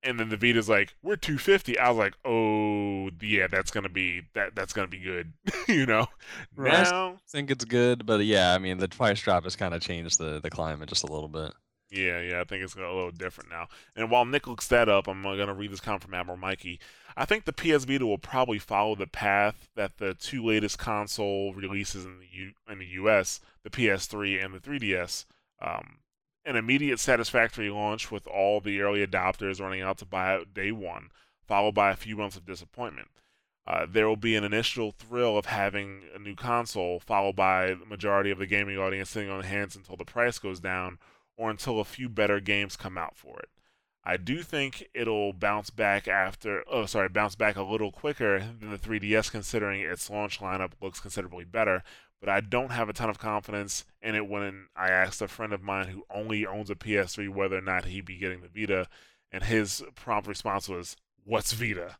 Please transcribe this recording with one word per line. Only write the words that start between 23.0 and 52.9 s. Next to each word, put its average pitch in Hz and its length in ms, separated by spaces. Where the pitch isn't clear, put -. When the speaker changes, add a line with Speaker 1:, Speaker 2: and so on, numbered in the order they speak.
Speaker 1:
S, 98 300
the 104 60
P 110 200
S 95 160
three 101 320
and 95 160
the 92 60
three 143 180
D 101 160
S, 87 320
um, - 380
an 143 100
immediate 127 460
satisfactory 113 680
launch 104 420
with 98 160
all 98 320
the 101 200
early 101 240
adopters 95 560
running 95 220
out 95 160
to 101 60
buy 92 320
it 87 180
day 98 160
one, 92 400
followed 104 300
by 101 160
a 92 60
few 107 200
months 101 200
of 87 100
disappointment. 87 640
Uh, 82 180
there 95 220
will 110 80
be 110 220
an 104 80
initial 107 480
thrill 117 440
of 101 100
having 98 580
a 98 60
new 101 160
console, 110 640
followed 98 340
by 95 400
the 87 100
majority 101 460
of 95 80
the 95 80
gaming 101 320
audience 95 320
sitting 104 180
on 95 120
their 95 100
hands 101 240
until 92 220
the 90 80
price 120 340
goes 92 220
down 92 360
or 113 120
until 110 320
a 101 60
few 127 200
better 104 320
games 101 380
come 92 220
out 82 180
for - 240
it. - 80
I 92 140
do 123 240
think 139 500
it'll 107 400
bounce 104 380
back 101 360
after, 98 640
oh, 117 140
sorry, 101 240
bounce 101 260
back 104 220
a 98 60
little 104 280
quicker 104 500
than 110 300
the 101 60
three 107 220
D 104 180
S, 107 140
considering 101 500
its 90 300
launch 104 300
lineup 95 320
looks 95 180
considerably 90 440
better, 95 380
but 98 80
I 98 120
don't 123 320
have 113 180